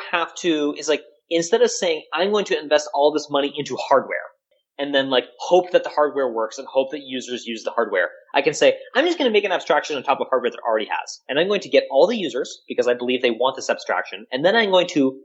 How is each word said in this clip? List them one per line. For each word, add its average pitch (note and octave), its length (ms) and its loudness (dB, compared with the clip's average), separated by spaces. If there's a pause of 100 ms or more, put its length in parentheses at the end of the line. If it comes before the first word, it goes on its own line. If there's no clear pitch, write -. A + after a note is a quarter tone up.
(120)
have E3+ 240 -4
to, D3+ 420 0
it's D3+ 100 -10
like, D3 140 2 (280)
instead E3+ 320 0
of A3+ 100 4
saying, E3 320 -4 (100)
"I'm F#3 180 0
going G#3 140 2
to D#3 140 -2
invest D3 340 0
all D3 180 4
this D3 180 -2
money C#3+ 280 0
into C3 180 -6
hardware," G#2+ 420 2 (600)
and C#3+ 160 -4
then, C3+ 160 2
like, B2+ 140 2 (160)
hope F3+ 320 2
that F3 120 4
the - 60 -8
hardware C#3 420 0
works A2 260 -4
and C3 100 -12
hope C3+ 240 -2
that D3+ 100 -8
users B2 440 -8
use A2 180 -8
the G#2 80 -8
hardware, G2 380 0 (260)
I C#3+ 60 2
can D3+ 120 2
say, C3+ 240 4 (160)
"I'm C#4 120 2
just E4+ 120 0
gonna C4 140 2
make G#3 140 2
an F#3+ 60 -2
abstraction D3+ 440 0
on B2 80 -6
top C3+ 160 2
of B2+ 100 -4
hardware A#2+ 220 0
that - 160 -12
already A2 200 0
has. - 400 -8
And C3+ 120 0
I'm F3+ 80 2
going G3+ 140 0
to D3+ 80 -12
get C3+ 200 4
all C#3 180 6
the A#3+ 100 0
users C#3+ 500 -6
because A#2+ 200 -2
I B2 60 4
believe B2 280 -2
they B2 100 2
want B2+ 240 0
this - 140 -6
abstraction. G2+ 640 -4
And C3+ 140 0
then G3+ 100 4
I'm A3 140 2
going F3+ 200 4
to, C3+ 360 0